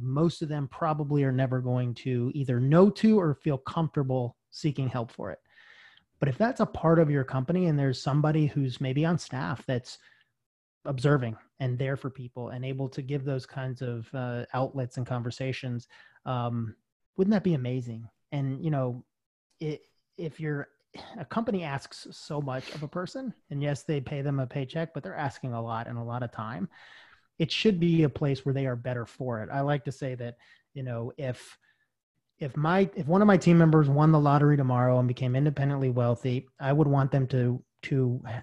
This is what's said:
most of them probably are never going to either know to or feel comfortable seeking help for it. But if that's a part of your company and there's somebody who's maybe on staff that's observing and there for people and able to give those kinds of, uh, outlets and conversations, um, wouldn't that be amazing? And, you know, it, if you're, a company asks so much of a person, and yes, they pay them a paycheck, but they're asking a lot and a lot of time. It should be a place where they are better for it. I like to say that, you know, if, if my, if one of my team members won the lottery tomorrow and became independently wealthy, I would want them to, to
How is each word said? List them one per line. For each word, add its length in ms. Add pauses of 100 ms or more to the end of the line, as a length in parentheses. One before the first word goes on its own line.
most 400
of 80
them 180
probably 560
are 80
never 300
going 320
to 400
either 260
know 300
to 280
or 160
feel 220
comfortable 800 (140)
seeking 380
help 220
for 200
it. 80 (840)
But 80
if 80
that's 240
a 60
part 320
of 120
your 140
company 420
and 120
there's 240
somebody 440
who's 320
maybe 280
on 100
staff 500
that's 300 (880)
observing 520 (240)
and 180
there 180
for 140
people 400
and 120
able 280
to 100
give 240
those 220
kinds 340
of, 340
uh, 380
outlets 460
and 80
conversations, 800 (380)
um, 480 (420)
wouldn't 160
that 120
be 100
amazing? 540 (240)
And, 320
you 60
know, 340 (560)
it, 220 (340)
if 240
you're, 280 (500)
a 80
company 360
asks 480
so 300
much 340
of 80
a 60
person, 460 (160)
and 120
yes, 200
they 180
pay 220
them 180
a 60
paycheck, 480
but 80
they're 120
asking 380
a 100
lot 260
and 100
a 40
lot 200
of 100
time. 380 (680)
It 140
should 260
be 260
a 40
place 380
where 80
they 120
are 100
better 280
for 380
it. 100
I 80
like 240
to 80
say 220
that, 220 (360)
you 100
know, 360
if, 400 (800)
if 180
my, 400
if 100
one 140
of 80
my 80
team 220
members 320
won 200
the 80
lottery 380
tomorrow 420
and 80
became 300
independently 540
wealthy, 580 (100)
I 140
would 160
want 240
them 160
to, 340 (200)
to 400 (200)